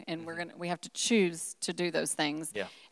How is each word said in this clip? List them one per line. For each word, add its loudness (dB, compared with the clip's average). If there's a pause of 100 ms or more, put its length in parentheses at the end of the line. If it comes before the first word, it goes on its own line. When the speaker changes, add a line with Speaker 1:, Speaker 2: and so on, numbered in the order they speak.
Speaker 1:
and -4
we're -8
Speaker 2:
Mm-hmm. -6
Speaker 1:
gonna, -18
we -4
have -2
to -10
choose 2
to -2
do 0
those 2
things. 0
Speaker 2:
Yeah. -2 (260)